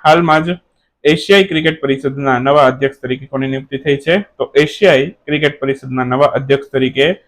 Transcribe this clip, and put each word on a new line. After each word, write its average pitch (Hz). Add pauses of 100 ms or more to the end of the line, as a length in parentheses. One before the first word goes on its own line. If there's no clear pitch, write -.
હાલમાં 160
જ 175 (460)
એશિયાઈ 160
ક્રિકેટ 160
પરિષદના 135
નવા 143
અધ્યક્ષ 135
તરીકે 131
કોની 135
નિયુક્તિ 135
થઈ 143
છે? 160
તો -
એશિયાઈ 147
ક્રિકેટ 151
પરિષદના 135
નવા 127
અધ્યક્ષ 135
તરીકે 135 (120)